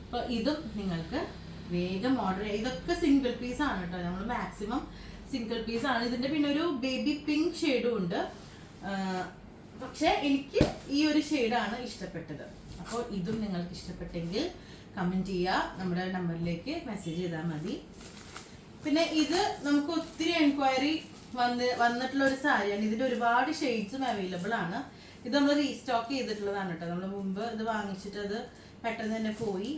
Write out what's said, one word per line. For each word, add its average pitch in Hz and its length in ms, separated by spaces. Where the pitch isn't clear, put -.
അപ്പൊ 240 160
ഇതും 302 200
നിങ്ങൾക്ക് 185 400
വേഗം 190 400
ഓർഡർ 190 160
ചെയ്യാം. 214 180
ഇതൊക്കെ 262 400
സിംഗിൾ 269 400
പീസ് 247 300
ആണ് 185 180
ട്ടോ. 180 100
നമ്മൾ 180 240
മാക്സിമം 220 480
സിംഗിൾ 233 260
പീസ് 233 180
ആണ്. 240 220
ഇതിന്റെ 247 200
പിന്നെ 294 260
ഒരു 320 100
ബേബി 262 420
പിങ്ക് 311 360
ഷെയ്ഡും 240 360
ഉണ്ട്. 185 220
ആ, - 20
പക്ഷെ 302 280
എനിക്ക് 277 340
ഈ 302 100
ഒരു 302 140
ഷെയ്ഡാണ് 226 460
ഇഷ്ടപ്പെട്ടത്. 160 580
അപ്പോൾ 233 220
ഇതും 220 220
നിങ്ങൾക്ക് 180 380
ഇഷ്ടപ്പെട്ടെങ്കിൽ 175 720
കമന്റ് 185 300
ചെയ്യുക, 190 520
നമ്മുടെ 180 260
നമ്പറിലേക്ക് 170 560
മെസ്സേജ് 175 360
ചെയ്താൽ 165 280
മതി. 160 240
പിന്നെ 311 200
ഇത് 359 340
നമുക്ക് 294 320
ഒത്തിരി 330 340
എൻക്വയറി 277 520
വന്ന്, 247 340
വന്നിട്ടുള്ള 262 480
ഒരു 269 40
സാരിയാണ്. 208 540
ഇതിന്റെ 220 220
ഒരുപാട് 240 500
ഷെയ്ഡ്സും 254 500
അവൈലബിൾ 190 440
ആണ്. 190 140
ഇത് 226 80
നമ്മൾ 285 280
റീസ്റ്റോക്ക് 233 520
ചെയ്തിട്ടുള്ളതാണ് 202 680
ട്ടോ. 170 60
നമ്മൾ 180 200
മുമ്പ് 196 260
ഇത് 220 80
വാങ്ങിച്ചിട്ട് 202 460
അത് 202 200
പെട്ടെന്ന് 220 320
തന്നെ 220 180
പോയി. 208 340